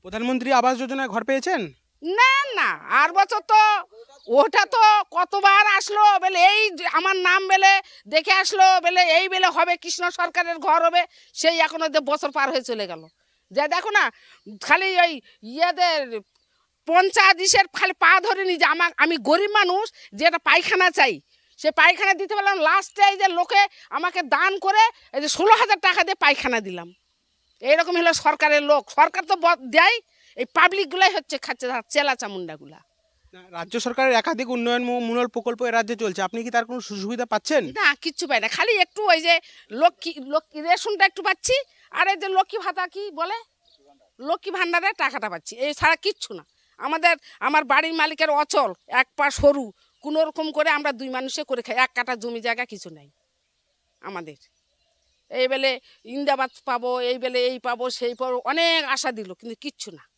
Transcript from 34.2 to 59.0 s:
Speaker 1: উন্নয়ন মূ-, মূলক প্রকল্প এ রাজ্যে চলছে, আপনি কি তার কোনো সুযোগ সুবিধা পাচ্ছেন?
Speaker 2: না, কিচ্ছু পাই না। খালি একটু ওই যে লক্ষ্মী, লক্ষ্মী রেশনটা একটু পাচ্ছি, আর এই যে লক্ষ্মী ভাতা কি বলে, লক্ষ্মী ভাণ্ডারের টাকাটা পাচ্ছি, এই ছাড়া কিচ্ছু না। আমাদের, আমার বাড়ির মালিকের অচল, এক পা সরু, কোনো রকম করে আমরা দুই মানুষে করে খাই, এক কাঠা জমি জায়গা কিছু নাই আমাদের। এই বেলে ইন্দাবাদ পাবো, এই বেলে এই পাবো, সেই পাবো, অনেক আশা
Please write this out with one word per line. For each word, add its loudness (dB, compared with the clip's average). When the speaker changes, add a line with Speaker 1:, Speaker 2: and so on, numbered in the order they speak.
Speaker 1:
উন্নয়ন -2
মূ-, -4
মূলক -2
প্রকল্প -6
এ -2
রাজ্যে -2
চলছে, -6
আপনি -6
কি -10
তার 0
কোনো -10
সুযোগ -12
সুবিধা -6
পাচ্ছেন? -2
Speaker 2:
না, 0
কিচ্ছু -10
পাই 0
না। -6
খালি -2
একটু -8
ওই 2
যে 0
লক্ষ্মী, -2
লক্ষ্মী -8
রেশনটা -2
একটু -6
পাচ্ছি, -2
আর -2
এই 0
যে -10
লক্ষ্মী -2
ভাতা -6
কি -14
বলে, -8
লক্ষ্মী -6
ভাণ্ডারের -2
টাকাটা -4
পাচ্ছি, -12
এই -4
ছাড়া 2
কিচ্ছু -8
না। -16
আমাদের, 0
আমার 0
বাড়ির 0
মালিকের -2
অচল, 0
এক 0
পা -2
সরু, 0
কোনো -2
রকম -6
করে -2
আমরা -2
দুই -10
মানুষে -8
করে -6
খাই, -8
এক 0
কাঠা -4
জমি -10
জায়গা -4
কিছু -16
নাই -20
আমাদের। -14
এই -2
বেলে -2
ইন্দাবাদ -2
পাবো, -4
এই -4
বেলে -4
এই -4
পাবো, -6
সেই -6
পাবো, -6
অনেক 0
আশা -4